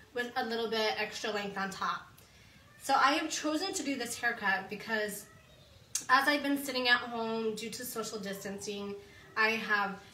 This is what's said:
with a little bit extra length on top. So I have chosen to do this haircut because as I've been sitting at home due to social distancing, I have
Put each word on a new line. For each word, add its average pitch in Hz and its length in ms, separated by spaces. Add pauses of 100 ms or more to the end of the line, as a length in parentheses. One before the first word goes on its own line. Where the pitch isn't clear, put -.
(140)
with 240 220
a 247 100
little 226 240
bit 220 260
extra 214 360
length 196 260
on 190 140
top. 180 400 (720)
So 269 100
I 269 200
have 320 180
chosen 311 420
to 294 80
do 277 140
this 233 240
haircut 196 500
because 208 560 (840)
as 269 180
I've 285 160
been 285 200
sitting 254 260
at 247 100
home 226 560
due 226 160
to 254 120
social 220 360
distancing, 202 720 (420)
I 220 140
have 208 460 (180)